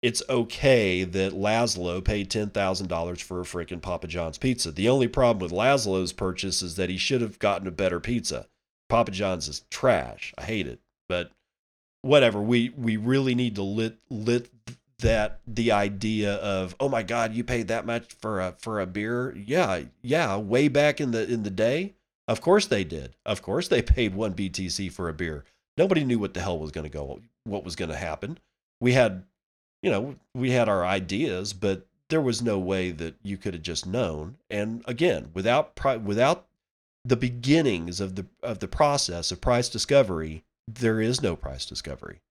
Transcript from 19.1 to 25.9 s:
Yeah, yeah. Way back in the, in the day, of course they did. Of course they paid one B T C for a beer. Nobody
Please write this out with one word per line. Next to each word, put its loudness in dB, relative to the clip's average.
Yeah, 0
yeah. 0
Way 4
back 2
in 0
the, 0
in 0
the -2
day, 0
of 0
course 6
they 2
did. -8
Of -2
course -2
they 4
paid 4
one -2
B -4
T -6
C -4
for -6
a -6
beer. -6
Nobody 4